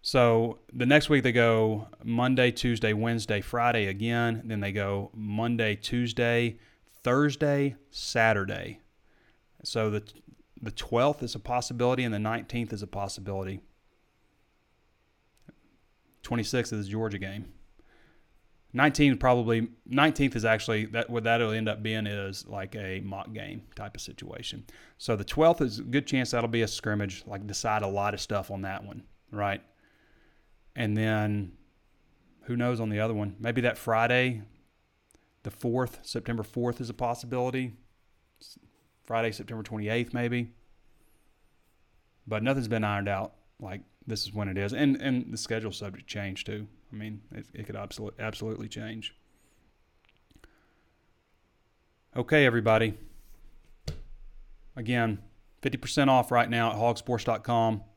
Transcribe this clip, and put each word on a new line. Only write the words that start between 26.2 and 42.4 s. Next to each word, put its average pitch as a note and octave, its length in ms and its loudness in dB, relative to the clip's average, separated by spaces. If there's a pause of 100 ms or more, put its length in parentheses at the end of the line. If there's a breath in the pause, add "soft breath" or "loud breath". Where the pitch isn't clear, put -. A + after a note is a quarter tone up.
that'll A#2 180 0
be A#2 140 2
a G#2+ 60 2
scrimmage, G#2 580 -4
like, G2+ 220 -10
decide G#2+ 340 0
a G2+ 60 -2
lot G2+ 260 0
of G2+ 60 -8
stuff G2 280 -2
on G2 140 -6
that G2 220 -6
one, G2+ 180 -14 (300)
right? G2+ 280 -2 (1160 soft breath)
And A2 200 0
then G#2+ 540 0 (920)
who B2 140 -4
knows A#2+ 220 2
on A2 120 -2
the G#2 100 0
other A2+ 120 0
one? G#2 280 -2
Maybe A#2 220 0
that A#2+ 140 2
Friday, A#2+ 680 2 (1000 soft breath)
the G2 80 -8
fourth, B2 520 -2
September A#2 420 -6
fourth A#2+ 360 -4
is A#2+ 80 -6
a A#2 60 -10
possibility. B2 800 -2 (680)
S-, - 160 -20 (460)
Friday, A2+ 300 0
September A2 320 -10
twenty-eighth, A2 500 -2
maybe. A#2+ 380 -2 (1700)
But G#2+ 200 -2